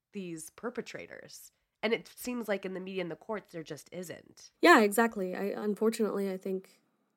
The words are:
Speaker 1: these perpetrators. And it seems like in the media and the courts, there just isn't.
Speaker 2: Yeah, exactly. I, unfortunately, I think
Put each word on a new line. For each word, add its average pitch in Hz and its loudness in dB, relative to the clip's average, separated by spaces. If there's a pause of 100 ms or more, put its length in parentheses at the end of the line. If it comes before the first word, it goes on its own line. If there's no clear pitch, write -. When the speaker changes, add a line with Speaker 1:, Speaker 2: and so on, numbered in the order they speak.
(160)
Speaker 1:
these 175 -10
perpetrators. - -12 (300)
And 220 2
it - -4
seems 240 -4
like 196 -2
in 185 -4
the 180 -6
media 185 -4
and 175 -4
the 160 -8
courts, - -8
there 170 -8
just 147 -12
isn't. - -12 (120)
Speaker 2:
Yeah, 320 12
exactly. 208 2
I, 196 -2 (100)
unfortunately, 202 0
I 185 -6
think 190 -6 (360)